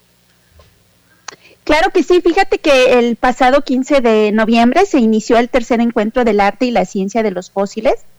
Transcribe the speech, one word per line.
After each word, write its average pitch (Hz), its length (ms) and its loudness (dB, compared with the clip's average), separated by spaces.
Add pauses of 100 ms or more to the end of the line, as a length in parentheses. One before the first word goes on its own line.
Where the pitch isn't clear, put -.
(1600)
Claro 320 280 0
que 359 120 0
sí, 359 160 2
fíjate 392 380 0
que 254 420 2
el 240 160 0
pasado 262 460 0
quince 269 400 -2
de 214 320 2
noviembre 233 520 2
se 294 140 0
inició 220 380 0
el 240 100 0
tercer 240 320 -2
encuentro 233 460 -2
del 202 160 0
arte 202 240 -2
y 247 60 -4
la 233 120 0
ciencia 202 400 -4
de 208 80 -2
los 180 180 -10
fósiles, 208 440 -4 (260)